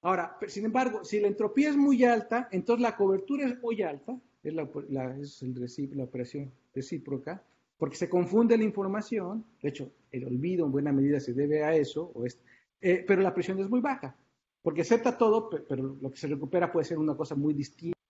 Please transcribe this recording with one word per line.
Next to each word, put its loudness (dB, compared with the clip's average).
Ahora, 0
pero, -8
sin -6
embargo, 0
si 0
la 4
entropía 2
es 2
muy 6
alta, 2
entonces 2
la 0
cobertura 2
es -4
muy -2
alta, -6
es -6
la, -6
la, -4
es -12
el -8
recip-, -8
la -6
operación -8
recíproca, -8
porque -4
se -2
confunde 4
la 4
información, -4
de -2
hecho, -10
el -6
olvido 0
en 0
buena 2
medida 4
se -4
debe 2
a 2
eso, 0
o -4
es, -6
eh, 4
pero 6
la 2
presión -2
es -4
muy 2
baja, -4
porque 0
acepta 4
todo, 4
pe-, -6
pero -4
lo -6
que -18
se -8
recupera 0
puede 0
ser -4
una 0
cosa -6
muy 0
distinta -6